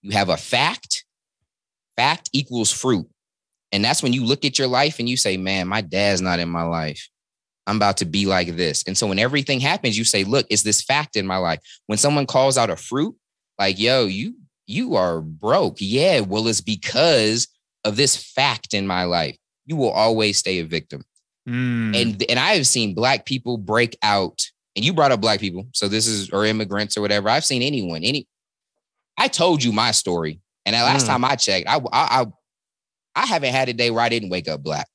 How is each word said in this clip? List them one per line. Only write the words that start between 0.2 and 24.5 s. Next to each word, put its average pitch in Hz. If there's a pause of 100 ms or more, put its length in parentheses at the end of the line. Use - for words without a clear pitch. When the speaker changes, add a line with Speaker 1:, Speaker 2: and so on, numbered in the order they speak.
Speaker 1:
a 78
fact, - (920)
fact 143
equals 127
fruit. 113 (640)
And 101
that's 139
when 127
you 127
look 131
at 135
your 131
life 139
and 117
you 123
say, 95
"Man, 95
my 104
dad's 95
not 90
in 85
my 85
life. 82 (580)
I'm 104
about 101
to 98
be 98
like 90
this." 85
And 95
so 113
when 95
everything 135
happens, 135
you 113
say, 101
"Look, 120
is 107
this 107
fact 147
in 98
my 95
life?" 82 (280)
When 107
someone 143
calls 131
out 113
a 82
fruit, 151 (420)
like, 98
"Yo, 120
you, 110 (320)
you 226
are 87
broke." 101
"Yeah, 135
well, 104
it's 107
because 117 (360)
of 107
this 131
fact -
in 98
my 90
life." 85 (300)
You 151
will 127
always 110
stay 95
a 82
victim. 78 (460)
Speaker 2:
Mm. 120
Speaker 1:
And, 110
and 120
I 185
have 143
seen 104
Black 127
people 120
break 107
out. 101 (360)